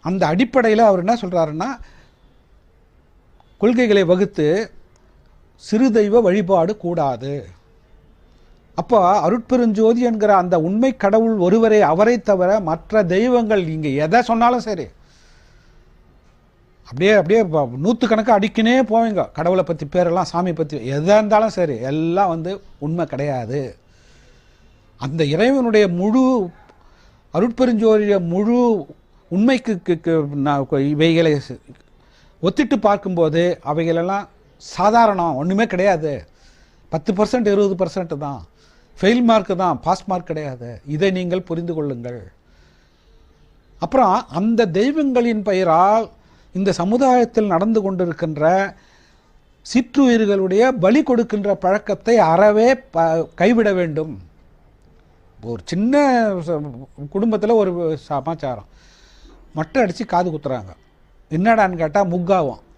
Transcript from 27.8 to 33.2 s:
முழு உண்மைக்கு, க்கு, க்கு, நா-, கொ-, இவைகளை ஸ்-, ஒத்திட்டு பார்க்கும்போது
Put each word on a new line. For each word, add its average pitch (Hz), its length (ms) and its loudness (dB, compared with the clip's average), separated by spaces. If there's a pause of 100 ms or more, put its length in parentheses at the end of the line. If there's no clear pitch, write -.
முழு 208 680 0 (420)
உண்மைக்கு, 220 520 0
க்கு, 165 200 -2
க்கு, 160 260 0 (100)
நா-, 139 360 0
கொ-, 139 160 0
இவைகளை 160 460 2
ஸ்-, 131 260 -8 (840)
ஒத்திட்டு 226 340 -2
பார்க்கும்போது 180 880 0